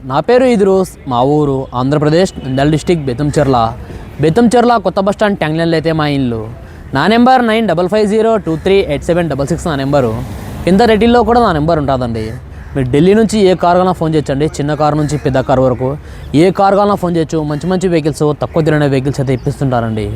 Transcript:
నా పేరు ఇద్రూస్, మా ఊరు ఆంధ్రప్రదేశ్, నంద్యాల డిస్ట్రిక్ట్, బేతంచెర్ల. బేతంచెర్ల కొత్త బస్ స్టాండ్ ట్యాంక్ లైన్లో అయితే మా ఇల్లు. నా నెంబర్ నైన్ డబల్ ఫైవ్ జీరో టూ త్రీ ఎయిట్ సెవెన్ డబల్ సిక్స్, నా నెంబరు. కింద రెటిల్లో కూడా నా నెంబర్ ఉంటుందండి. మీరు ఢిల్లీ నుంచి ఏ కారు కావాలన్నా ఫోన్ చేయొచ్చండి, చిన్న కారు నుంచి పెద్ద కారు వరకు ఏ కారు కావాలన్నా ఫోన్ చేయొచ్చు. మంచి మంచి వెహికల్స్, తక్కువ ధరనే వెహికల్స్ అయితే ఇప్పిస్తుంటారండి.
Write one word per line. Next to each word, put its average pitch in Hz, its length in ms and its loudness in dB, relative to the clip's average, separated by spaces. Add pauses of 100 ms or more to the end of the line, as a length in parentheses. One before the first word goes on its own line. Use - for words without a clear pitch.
నా 135 80 0 (100)
పేరు 254 260 4
ఇద్రూస్, 190 380 2 (200)
మా 120 60 0 (200)
ఊరు 147 180 0 (240)
ఆంధ్రప్రదేశ్, 151 520 2 (120)
నంద్యాల 139 320 0
డిస్ట్రిక్ట్, 160 320 -2
బేతంచెర్ల. 135 500 0 (640)
బేతంచెర్ల 233 520 4 (120)
కొత్త 190 220 -2
బస్ 202 100 -2
స్టాండ్ 202 240 0
ట్యాంక్ 156 180 -2
లైన్లో 165 200 0
అయితే 160 200 -2
మా 151 60 0 (120)
ఇల్లు. 120 220 -2 (560)
నా 139 80 2 (100)
నెంబర్ 247 360 4
నైన్ 220 220 0
డబల్ 175 220 0
ఫైవ్ 214 200 2
జీరో 220 180 2 (140)
టూ 160 80 -2 (120)
త్రీ 190 120 4 (140)
ఎయిట్ 139 180 -4
సెవెన్ 170 220 0
డబల్ 139 200 -4
సిక్స్, 160 200 -4
నా - 100 -2
నెంబరు. 135 300 2 (560)
కింద 196 240 4
రెటిల్లో 233 380 4
కూడా 240 160 4
నా 202 120 2
నెంబర్ 156 240 0
ఉంటుందండి. 123 440 -2 (500)
మీరు 131 200 0
ఢిల్లీ 180 240 6
నుంచి 214 180 0 (120)
ఏ - 20 4
కారు 175 140 0
కావాలన్నా 180 360 2
ఫోన్ 160 140 -2
చేయొచ్చండి, 143 320 -2 (120)
చిన్న 143 120 -2 (120)
కారు 147 180 2
నుంచి 147 240 -2
పెద్ద 131 240 0
కారు 131 180 4
వరకు 127 220 -2 (540)
ఏ 190 40 6 (140)
కారు 196 180 4
కావాలన్నా 202 240 2
ఫోన్ 175 140 -2
చేయొచ్చు. 160 240 -2 (100)
మంచి 147 220 -6
మంచి 185 220 0
వెహికల్స్, 151 300 0 (200)
తక్కువ 160 240 -2
ధరనే 147 260 2
వెహికల్స్ 135 280 -2
అయితే 131 160 0
ఇప్పిస్తుంటారండి. 117 760 -2